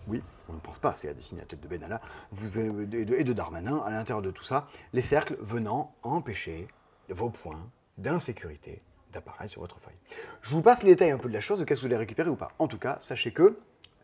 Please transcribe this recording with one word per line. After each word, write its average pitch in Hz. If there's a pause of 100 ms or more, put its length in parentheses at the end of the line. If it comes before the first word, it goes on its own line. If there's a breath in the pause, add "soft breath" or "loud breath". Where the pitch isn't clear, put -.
Oui, 117 (260)
on 82
ne 80
pense -
pas 147
assez -
à 73
dessiner -
la 76
tête 80
de 85
Benalla. 87 (320 soft breath)
Vous 104
pouvez, 110
euh, 104 (100)
et 113
de, 110
et 123
de 123
Darmanin 92
à 107
l'intérieur 110
de 95
tout -
ça, 139 (260 soft breath)
les 123
cercles -
venant 113
empêcher 107 (420)
vos 101
points 113 (380)
d'insécurité 107 (300)
d'apparaître -
sur -
votre -
feuille. - (440 loud breath)
Je 113
vous 156
passe 240
les 196
détails 175
un 135
peu 123
de 110
la 104
chose, 202
de 165
qu'est-ce 135
que -
vous 131
voulez 120
récupérer 110
ou 135
pas. -
En 156
tout 104
cas, -
sachez 123
que 202 (460)